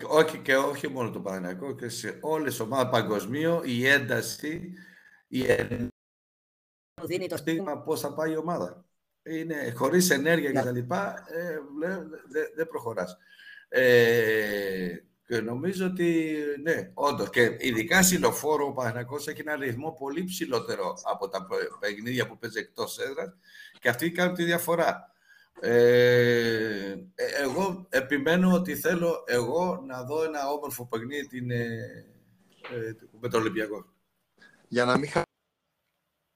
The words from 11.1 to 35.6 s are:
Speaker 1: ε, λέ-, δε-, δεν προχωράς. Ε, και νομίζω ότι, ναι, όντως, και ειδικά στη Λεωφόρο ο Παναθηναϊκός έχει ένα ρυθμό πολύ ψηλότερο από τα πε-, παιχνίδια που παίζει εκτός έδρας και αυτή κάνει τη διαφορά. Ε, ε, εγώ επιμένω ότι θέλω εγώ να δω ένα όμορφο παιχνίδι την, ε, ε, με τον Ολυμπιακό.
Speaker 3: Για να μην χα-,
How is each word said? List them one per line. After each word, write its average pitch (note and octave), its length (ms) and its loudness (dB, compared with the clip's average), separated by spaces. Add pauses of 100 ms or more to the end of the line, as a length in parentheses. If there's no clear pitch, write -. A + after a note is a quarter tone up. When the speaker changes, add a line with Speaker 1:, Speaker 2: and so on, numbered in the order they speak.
Speaker 1:
ε, E3 260 -6 (200)
λέ-, E3+ 280 -4 (220)
δε-, D3+ 260 -2
δεν D#3+ 120 -2
προχωράς. G2+ 500 -6 (520)
Ε, A2 1300 4 (320)
και A2+ 140 0
νομίζω E3 440 -4
ότι, E3 500 0 (260)
ναι, C#3+ 320 -2
όντως, A#2 360 0
και A#2 300 4
ειδικά B2+ 440 4
στη F3+ 140 6
Λεωφόρο C#3+ 480 2
ο C3+ 80 -4
Παναθηναϊκός B2 540 -4
έχει D3+ 140 -8
ένα D3+ 140 -4
ρυθμό C3+ 360 -4
πολύ C#3+ 320 -6
ψηλότερο A#2 680 -2 (100)
από G2 260 -4
τα F#2+ 160 -6
πε-, F#2+ 220 -4 (120)
παιχνίδια A2 480 -2
που G#2+ 100 -16
παίζει A2 220 -8
εκτός G#2 400 -8
έδρας C#3+ 340 -6 (460)
και B2 100 2
αυτή D#3 220 0
κάνει F3+ 240 2
τη E3+ 80 0
διαφορά. E3+ 720 0 (460)
Ε, A#2+ 1300 6 (260)
ε, B2 100 -4 (160)
εγώ E3 480 -2
επιμένω D3 640 4
ότι D3 220 2
θέλω E3+ 520 0
εγώ C3+ 600 0
να B2+ 160 -10
δω D3+ 200 -2
ένα D3 260 -4
όμορφο C#3 380 -6
παιχνίδι B2+ 400 -6
την, B2 240 -6
ε, A#2+ 140 -2 (1080)
ε, A2+ 220 -6 (260)
με A#2+ 100 -4
τον A#2 120 4
Ολυμπιακό. G#2 440 -2 (840)
Speaker 3:
Για A#2+ 180 0
να B2+ 120 4
μην C#3+ 120 -2
χα-, - 120 0 (1160)